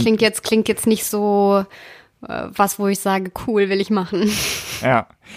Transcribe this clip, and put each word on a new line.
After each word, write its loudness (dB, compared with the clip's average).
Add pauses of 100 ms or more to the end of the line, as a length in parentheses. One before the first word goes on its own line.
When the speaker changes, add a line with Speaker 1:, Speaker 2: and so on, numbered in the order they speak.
Speaker 1:
klingt 2
jetzt, 0
klingt 0
jetzt -2
nicht 2
so, 2 (640)
äh, -8 (120)
was, 0
wo 2
ich 0
sage, -2 (160)
cool, 2
will 0
ich -4
machen. 0 (540)
Speaker 2:
Ja. 2 (300)